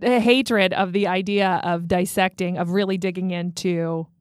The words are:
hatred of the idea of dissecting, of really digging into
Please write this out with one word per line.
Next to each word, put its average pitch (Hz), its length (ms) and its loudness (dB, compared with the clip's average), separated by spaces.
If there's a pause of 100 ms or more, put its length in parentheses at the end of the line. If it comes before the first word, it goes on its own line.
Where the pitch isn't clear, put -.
hatred 240 720 4
of 185 200 0
the 202 160 2
idea 190 560 0
of 170 240 -2
dissecting, 185 680 0
of 170 120 -4
really 196 260 0
digging 185 360 -4
into 170 720 -4 (140)